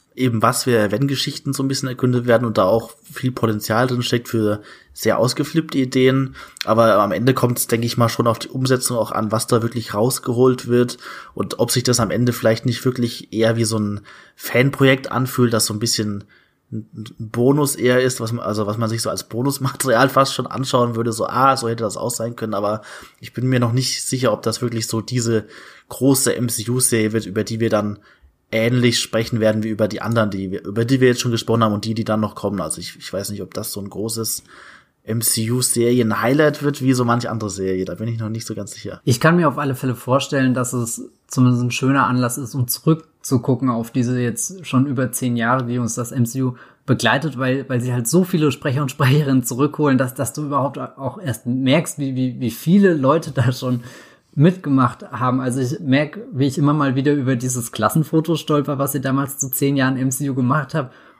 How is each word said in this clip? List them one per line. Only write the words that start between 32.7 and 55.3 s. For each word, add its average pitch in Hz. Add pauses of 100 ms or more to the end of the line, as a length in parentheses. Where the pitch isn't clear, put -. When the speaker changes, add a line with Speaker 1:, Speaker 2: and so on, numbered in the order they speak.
Speaker 1:
ich, -
ich -
weiß 196
nicht, 101
ob 90
das 107
so -
ein 98
großes 107 (600)
M-C-U-Serien-Highlight 120
wird, 143
wie 131
so 123
manche 120
andere 107
Serie. 92
Da 90
bin 107
ich 117
noch 110
nicht 113
so 110
ganz 104
sicher. -
Speaker 2:
Ich 123
kann 165
mir 175
auf 143
alle 139
Fälle 127
vorstellen, 131
dass 123
es 120 (160)
zumindest 123
ein 123
schöner 131
Anlass 123
ist, 139
um 123
zurückzugucken 135
auf 117
diese 127
jetzt 127
schon -
über 127
zehn 123
Jahre, 120
die 120
uns 117
das 120
M 131
C 131
U 120 (300)
begleitet, 123
weil, 131
weil 123
sie 123
halt 123
so 185
viele 156
Sprecher 139
und 135
Sprecherinnen 131
zurückholen, 143
dass, 127
dass 131
du 151
überhaupt 139
auch 131
erst 135
merkst, 131
wie, 135
wie, 127
wie 120
viele 185
Leute 147
da 127
schon 123 (520)
mitgemacht 143
haben. 123